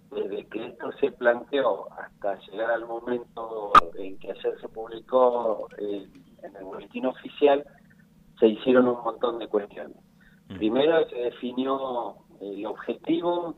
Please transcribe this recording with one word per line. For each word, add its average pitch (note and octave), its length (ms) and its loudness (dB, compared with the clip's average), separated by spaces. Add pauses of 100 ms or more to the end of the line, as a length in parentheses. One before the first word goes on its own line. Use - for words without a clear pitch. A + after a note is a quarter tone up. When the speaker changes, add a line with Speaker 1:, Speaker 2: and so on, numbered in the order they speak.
(100)
Speaker 1:
desde G#2 380 -6
que - 180 -8
esto - 240 -10 (100)
se C3+ 120 2
planteó A#2+ 800 0
hasta - 460 -6 (120)
llegar A2 200 -4
al A#2 160 0
momento A2+ 840 -6 (240)
en F#2+ 220 -10
que A#2 140 -12
ayer - 280 -4
se B2+ 80 -12
publicó, A2+ 1000 0 (100)
eh, G2+ 280 -6 (360)
en - 140 -16
el F#2+ 80 -14
boletín G2+ 420 -8
oficial, C#3 580 2 (760)
se A2+ 80 8
hicieron B2 400 6
un A#2+ 160 0
montón A#2 340 -2
de A2 80 -8
cuestiones. - 500 -4 (520)
Speaker 2:
Mm. G2+ 80 -12
Speaker 1:
Primero C#3 520 4
se - 80 -14
definió B2 1000 -4 (240)
el G2+ 260 -8
objetivo, E3+ 920 -2